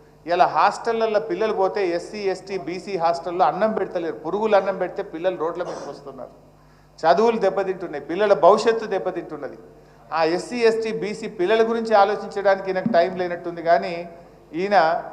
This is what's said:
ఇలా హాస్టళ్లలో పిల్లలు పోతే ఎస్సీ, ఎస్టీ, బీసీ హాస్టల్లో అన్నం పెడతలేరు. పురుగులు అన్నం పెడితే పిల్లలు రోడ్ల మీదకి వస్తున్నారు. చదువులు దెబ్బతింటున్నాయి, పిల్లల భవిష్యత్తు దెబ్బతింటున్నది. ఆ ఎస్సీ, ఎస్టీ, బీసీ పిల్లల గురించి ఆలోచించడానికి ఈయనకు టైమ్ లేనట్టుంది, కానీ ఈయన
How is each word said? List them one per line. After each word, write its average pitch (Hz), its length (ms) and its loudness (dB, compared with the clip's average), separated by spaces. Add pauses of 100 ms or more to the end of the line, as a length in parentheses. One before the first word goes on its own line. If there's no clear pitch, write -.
(260)
ఇలా 175 200 4
హాస్టళ్లలో 208 760 2
పిల్లలు 208 340 -2
పోతే 190 340 0
ఎస్సీ, 170 300 -4
ఎస్టీ, 190 400 -6
బీసీ 180 400 -8
హాస్టల్లో 170 480 0
అన్నం 180 260 0
పెడతలేరు. 180 440 -4
పురుగులు 208 400 0
అన్నం 196 220 2
పెడితే 180 260 -6
పిల్లలు 180 340 -4
రోడ్ల 165 260 -6
మీదకి 151 260 -10
వస్తున్నారు. 127 580 -16 (500)
చదువులు 208 420 4
దెబ్బతింటున్నాయి, 185 640 -2
పిల్లల 196 300 2
భవిష్యత్తు 220 520 4
దెబ్బతింటున్నది. 160 720 -6 (560)
ఆ 160 100 2
ఎస్సీ, 175 320 0
ఎస్టీ, 220 440 2
బీసీ 208 280 -6
పిల్లల 220 420 2
గురించి 226 240 0
ఆలోచించడానికి 202 760 2
ఈయనకు 185 220 -2
టైమ్ 180 240 2
లేనట్టుంది, 175 460 -6
కానీ 175 460 0 (440)
ఈయన 175 600 2